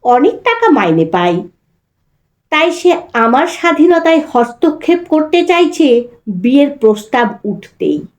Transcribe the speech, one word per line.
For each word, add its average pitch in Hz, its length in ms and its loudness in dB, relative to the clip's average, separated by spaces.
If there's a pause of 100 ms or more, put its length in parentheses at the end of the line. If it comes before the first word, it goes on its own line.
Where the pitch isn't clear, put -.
অনেক 254 300 2
টাকা 466 380 0
মাইনে 170 340 2
পায়, 175 380 -2 (1040)
তাই 320 220 0
সে 339 240 0 (180)
আমার 240 340 2
স্বাধীনতায় 330 720 2 (120)
হস্তক্ষেপ 311 680 -2 (100)
করতে 311 360 0
চাইছে 311 640 0 (200)
বিয়ের 262 500 0
প্রস্তাব 214 640 -2
উঠতেই। - 580 -6 (180)